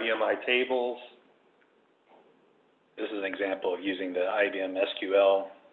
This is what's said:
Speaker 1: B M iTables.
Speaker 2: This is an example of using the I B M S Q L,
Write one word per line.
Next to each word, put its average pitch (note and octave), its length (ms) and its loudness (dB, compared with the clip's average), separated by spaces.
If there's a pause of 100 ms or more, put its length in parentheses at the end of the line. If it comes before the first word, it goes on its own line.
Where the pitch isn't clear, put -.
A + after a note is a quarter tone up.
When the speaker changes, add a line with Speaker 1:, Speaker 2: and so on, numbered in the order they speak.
Speaker 1:
B A2+ 80 -2
M A2 160 0
iTables. B2 720 0 (2000)
Speaker 2:
This G#2+ 160 -8
is G#2 80 -6
an G2 80 -4
example F#2+ 460 -2
of F2+ 100 -6
using F#2 280 -4
the F2+ 120 0
I G2+ 280 2
B F#2+ 80 -4
M F#2 160 -4
S G2 120 0 (100)
Q F#2+ 180 2
L, G2 360 6 (200)